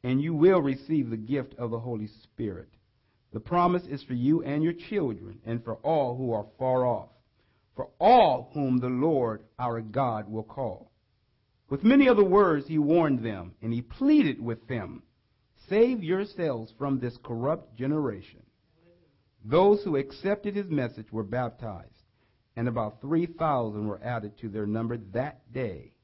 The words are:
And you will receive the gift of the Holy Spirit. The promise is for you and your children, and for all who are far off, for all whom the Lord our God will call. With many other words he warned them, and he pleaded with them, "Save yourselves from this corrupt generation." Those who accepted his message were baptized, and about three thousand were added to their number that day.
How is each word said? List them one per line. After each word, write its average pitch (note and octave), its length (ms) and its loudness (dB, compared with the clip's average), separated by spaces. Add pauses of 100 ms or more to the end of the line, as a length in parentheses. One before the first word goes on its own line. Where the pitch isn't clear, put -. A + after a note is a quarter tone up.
And B2+ 180 0
you E3 120 -2
will F3 280 6
receive C3+ 480 -2
the A2+ 80 -4
gift C3 380 -6
of A#2 160 -6
the A#2 80 -4
Holy A2+ 280 -6 (160)
Spirit. F2+ 460 -10 (640)
The G#2+ 80 -8
promise F3 480 0
is C#3 160 -10
for C3 100 -8
you C3+ 300 2
and D3 200 -2
your E3+ 100 0
children, A2+ 720 -6
and A#2 180 -6
for A2+ 140 -8
all C#3 380 -2
who B2+ 180 -4
are G#2 120 -2 (140)
far B2+ 260 0
off, A2 240 -2 (680)
for - 140 -8 (100)
all F3 540 6
whom C3 240 0
the B2 100 0
Lord B2+ 560 0 (140)
our A#2+ 240 -4
God A2 480 -4
will A2 140 -8
call. - 480 -10 (760)
With D#3+ 140 -4
many C4+ 240 8
other G#3 160 6
words F3+ 440 4
he D#3+ 100 0
warned D3 460 4
them, F#2 380 -8
and A2+ 120 -4
he A#2+ 80 -4
pleaded C4+ 580 2
with A2+ 280 -8
them, - 340 -8 (680)
"Save A3+ 360 2
yourselves E3 720 -4
from C#3 220 -2
this A#2+ 240 -6
corrupt B2 520 -6
generation." B2+ 680 -6 (1000)
Those F#3+ 400 4
who D#3+ 120 -2
accepted G3 600 -4
his G3+ 140 -6
message A#2+ 420 -4
were A2 120 -4
baptized, A2+ 800 -8 (520)
and A#2 120 -4
about A2+ 340 -4
three E3 240 0
thousand A#2+ 640 -2
were G2+ 160 -6
added G#2+ 340 -8
to A2 120 -10
their G#2 180 -6
number A2+ 300 -4
that A2+ 540 -10
day. A2+ 420 -10 (100)